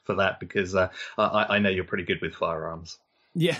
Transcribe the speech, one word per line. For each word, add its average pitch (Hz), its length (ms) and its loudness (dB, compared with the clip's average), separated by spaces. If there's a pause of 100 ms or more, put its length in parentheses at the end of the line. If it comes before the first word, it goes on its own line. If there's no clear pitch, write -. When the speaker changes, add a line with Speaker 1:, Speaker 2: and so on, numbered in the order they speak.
Speaker 1:
for 95 120 -2
that, 95 240 2
because, 95 340 -2
uh, 92 140 4 (280)
I, 104 400 2
I - 20 6
know 101 100 4
you're 92 160 0
pretty 92 200 -4
good 87 180 -2
with 82 120 -4
firearms. 82 640 -4 (340)
Speaker 2:
Yeah. 165 280 2